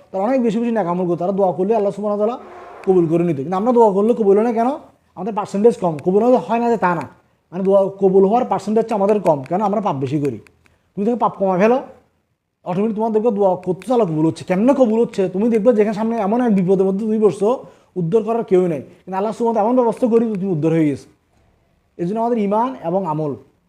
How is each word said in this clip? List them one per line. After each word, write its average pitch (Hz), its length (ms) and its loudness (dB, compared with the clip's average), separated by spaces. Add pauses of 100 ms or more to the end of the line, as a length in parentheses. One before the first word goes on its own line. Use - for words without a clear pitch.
(120)
তারা 190 120 -4
অনেক 254 180 0
বেশি 226 180 0
বেশি 240 120 -2
নেক 208 160 -2
আমল 180 160 -2
করতো, 170 120 0
তারা 175 160 -4
দোয়া 190 200 0
করলে 185 240 -2
আল্লাহ 202 160 0
সুবহানাহু 208 300 -4
ওয়া 226 160 -2
তাআলা - 120 -18 (360)
কবুল 180 220 4
করে 165 160 2
নিত। 165 140 0
কিন্তু 151 180 -6
আমরা 220 160 0
দোয়া 233 200 6
করলে 208 220 2
কবুল 196 240 4
হয় 220 80 2
না 240 80 0
কেন? 226 140 0 (480)
আমাদের 196 180 -8
পার্সেন্টেজ 208 440 0
কম। 165 200 -2
কবুল 185 260 0
হয় 233 360 2
না 233 100 0
যে 226 80 2
তা 180 180 0
না, 139 120 -6 (440)
মানে 185 120 -6
দোয়া 196 260 2 (100)
কবুল 190 260 4
হওয়ার 233 200 2
পার্সেন্টেজ 214 480 -2
আমাদের 202 260 2
কম, 156 240 0
কেন? 180 180 -2
আমরা 208 200 -2
পাপ 185 140 -2
বেশি 135 240 -4
করি। 135 180 -4 (580)
তুমি 196 100 -4
থেকে 240 120 0
পাপ 214 200 -2
কমা 190 200 0
ফেলো, 233 240 2 (840)
অটোমেটিক 196 320 -2
তোমার 226 160 -2
দেখবে 214 200 0
দোয়া 196 240 2
করতে 185 320 -6
চালো 240 180 2
কবুল 156 200 0
হচ্ছে। 160 180 -2
কেমনে 214 300 2
কবুল 226 280 4
হচ্ছে? 196 280 0
তুমি 196 200 0
দেখবে 226 240 4
যেখানে 214 200 2
সামনে 226 240 -4
এমন 220 240 0
এক 233 140 2
বিপদের 190 300 2
মধ্যে 196 200 -2
তুমি 220 140 0
পড়ছো, 214 460 0 (300)
উদ্ধার 180 280 0
করার 226 200 -2
কেউই 185 240 2
নেই, 147 140 -4
কিন্তু - 360 -12
আল্লাহ 208 160 -4
সুবহানাহু 233 120 -4
ওয়া 233 80 0
তাআলা 214 160 0
এমন 254 60 2
ব্যবস্থা 240 320 2
করি 220 340 0
তুমি 196 100 -2
উদ্ধার 160 200 0
হয়ে 160 180 2
গেছো। - 200 -8 (880)
এই 175 100 -6
জন্য 214 120 -4
আমাদের 233 180 0
ইমান 220 460 0
এবং 175 240 -2
আমল, 151 280 -4 (340)